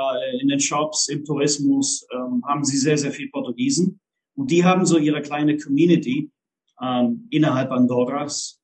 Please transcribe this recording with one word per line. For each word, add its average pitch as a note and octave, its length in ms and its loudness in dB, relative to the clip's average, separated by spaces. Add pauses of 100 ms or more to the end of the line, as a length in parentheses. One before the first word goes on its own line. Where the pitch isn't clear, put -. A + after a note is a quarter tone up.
(340)
äh, B2+ 80 -4
in C#3 60 2
den C#3 120 2
Shops, D3+ 500 -2
im D3 140 -4
Tourismus, C#3 880 0
ähm, B2+ 360 -4
haben C#3+ 160 -2
sie C3+ 120 -2
sehr, D3 220 2
sehr C#3+ 140 -2
viel C#3 180 -10
Portugiesen. C3+ 720 -2 (360)
Und C#3 140 -4
die E3+ 160 4
haben F3+ 220 4
so E3 100 4
ihre D3+ 240 2
kleine D3 360 0
Community, C#3+ 760 2 (500)
ähm, B2 480 -2
innerhalb C3 400 2
Andorras. B2+ 960 -2